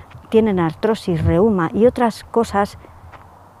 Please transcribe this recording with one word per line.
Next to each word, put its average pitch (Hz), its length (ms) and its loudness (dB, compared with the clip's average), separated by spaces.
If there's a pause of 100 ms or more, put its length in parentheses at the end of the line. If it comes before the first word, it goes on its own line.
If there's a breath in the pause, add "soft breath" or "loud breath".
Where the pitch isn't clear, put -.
(300 loud breath)
tienen 220 280 2
artrosis, 170 680 -2
reuma 175 480 2
y 202 140 2
otras 247 380 -2
cosas 208 520 -2 (840 loud breath)